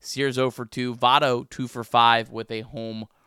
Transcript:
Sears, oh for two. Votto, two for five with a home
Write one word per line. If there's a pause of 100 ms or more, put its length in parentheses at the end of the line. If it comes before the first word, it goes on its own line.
Sears,
oh
for
two.
Votto,
two
for
five
with
a
home (220)